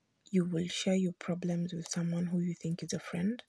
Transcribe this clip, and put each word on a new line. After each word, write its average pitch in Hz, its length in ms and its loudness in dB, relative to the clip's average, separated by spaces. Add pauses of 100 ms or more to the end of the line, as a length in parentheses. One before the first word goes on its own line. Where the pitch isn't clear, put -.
(320)
you 180 140 4
will 175 220 0
share 185 280 2
your 185 180 4
problems 175 600 -2
with 165 160 -6
someone 170 380 0
who 175 120 2
you 175 140 0
think 170 300 -4
is 156 100 -4
a 170 60 -2
friend 196 500 -2